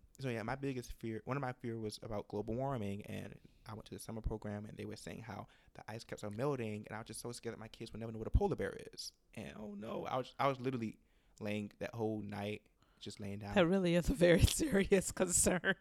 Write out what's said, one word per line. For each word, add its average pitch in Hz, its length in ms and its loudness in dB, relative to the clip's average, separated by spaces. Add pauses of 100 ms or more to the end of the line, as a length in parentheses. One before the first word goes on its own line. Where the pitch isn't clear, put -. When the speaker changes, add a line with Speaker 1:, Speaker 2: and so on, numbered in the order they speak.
(180)
Speaker 1:
so 135 100 -4
yeah, 113 140 -2
my 117 140 -2
biggest 135 380 -4
fear, 113 300 -6
one 127 120 -2
of 143 40 -4
my 127 120 -2
fear 113 260 -6
was 107 240 -6
about 107 240 -4
global 107 280 -2
warming, 113 520 -2
and 101 260 -8 (360)
I 110 60 -10
went 110 100 -10
to - 100 -12
the 95 60 -8
summer 113 200 -8
program, 107 480 -4
and - 80 -14
they 104 100 -8
were 107 100 -8
saying 92 280 -10
how - 220 -10 (280)
the - 120 -14
ice 110 160 -10
caps - 220 -10
are 104 60 -6
melting, 110 580 -4
and 110 80 -8
I - 20 -8
was 113 80 -12
just 113 140 -12
so 120 100 -8
scared 117 240 -8
that - 60 -12
my 113 80 -14
kids - 240 -14
would 104 80 -10
never 113 100 -6
know 113 80 -8
what 107 80 -6
a 107 40 -6
polar 196 260 4
bear 98 200 -2 (160)
is. - 200 -12 (220)
And - 220 -10
oh 208 220 -12
no, - 320 -6
I - 60 0
was, 131 240 -4
I 135 80 4
was 135 100 0
literally 120 380 -2 (420)
laying 104 400 -2
that - 160 -6
whole 110 320 -2
night, 104 340 -4 (400)
just - 200 -12
laying 98 180 -6
down. 101 160 -4
Speaker 2:
That 190 140 8
really 180 260 4
is 175 160 4
a 294 40 4
very 175 280 8
<laughs> - 0 -
serious 196 720 6
concern. 185 680 4